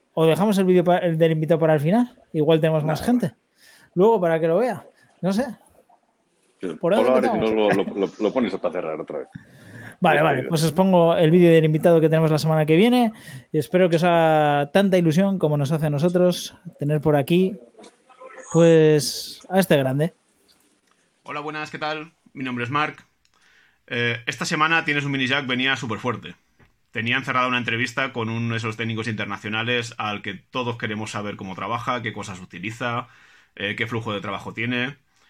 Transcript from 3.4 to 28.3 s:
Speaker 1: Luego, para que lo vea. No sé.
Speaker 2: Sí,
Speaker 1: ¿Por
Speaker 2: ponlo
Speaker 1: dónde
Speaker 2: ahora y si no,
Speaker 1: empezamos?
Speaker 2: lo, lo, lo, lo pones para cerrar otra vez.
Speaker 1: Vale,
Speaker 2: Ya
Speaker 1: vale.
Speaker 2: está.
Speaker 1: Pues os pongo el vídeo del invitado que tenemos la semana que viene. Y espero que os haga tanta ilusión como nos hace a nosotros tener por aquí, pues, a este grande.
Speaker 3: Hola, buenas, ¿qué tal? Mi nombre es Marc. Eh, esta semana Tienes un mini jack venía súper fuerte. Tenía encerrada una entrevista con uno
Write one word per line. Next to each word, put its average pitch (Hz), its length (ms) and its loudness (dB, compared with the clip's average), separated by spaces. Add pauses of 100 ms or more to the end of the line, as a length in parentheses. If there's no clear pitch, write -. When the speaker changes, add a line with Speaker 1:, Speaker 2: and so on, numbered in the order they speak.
Speaker 1:
Luego, 208 260 4
para 165 180 0
que 165 80 0
lo 165 120 2
vea. 220 260 -2 (360)
No 185 120 -2
sé. 214 120 0 (1160)
Speaker 2:
Sí, 95 80 -8
Speaker 1:
¿Por 80 100 -10 (160)
Speaker 2:
ponlo - 40 2
Speaker 1:
dónde 117 120 4
Speaker 2:
ahora 127 160 4
y - 40 2
si 104 80 0
no, 110 80 0 (240)
Speaker 1:
empezamos? 95 60 2
Speaker 2:
lo, 95 80 0 (160)
lo, 95 60 0
lo, 80 140 -8
lo 104 120 0
pones 113 240 -2
para 87 160 -4
cerrar 80 280 -6
otra 76 180 -10
vez. 65 100 -12 (720)
Speaker 1:
Vale, 156 180 2
Speaker 2:
Ya 151 40 2
Speaker 1:
vale. 147 160 2
Speaker 2:
está. 131 100 -6
Speaker 1:
Pues 160 140 0
os 160 100 2
pongo 180 440 4
el 165 160 4
vídeo 175 180 6
del 160 140 6
invitado 160 360 4
que 156 80 4
tenemos 160 220 2
la 156 80 2
semana 156 280 0
que 156 100 4
viene. 240 360 4 (380)
Y 156 80 0
espero 180 320 2
que 170 60 2
os 165 80 2
haga 156 680 2
tanta 190 240 4
ilusión 175 440 2
como 147 160 0
nos 143 160 0
hace 156 140 -2
a 151 40 0
nosotros 175 640 0 (240)
tener 147 220 -2
por 151 160 2
aquí, 180 400 0 (960)
pues, 160 960 4
a 185 100 0
este 180 180 2
grande. 139 380 0 (1120)
Speaker 3:
Hola, 143 160 -10
buenas, 151 320 -10
¿qué 156 60 -12
tal? 156 340 -8 (200)
Mi 131 120 -12
nombre 123 200 -6
es 120 60 -8
Marc. 147 340 -4 (840)
Eh, 120 380 -4
esta - 180 -6
semana 160 400 0
Tienes 147 200 -2
un 143 60 -4
mini 135 160 -2
jack 135 220 -2
venía 131 260 -2
súper 110 240 -6
fuerte. 107 380 -8 (540)
Tenía 117 260 -4
encerrada 127 320 -2
una 123 100 -2
entrevista 120 540 -4
con 113 160 -6
uno 117 240 -4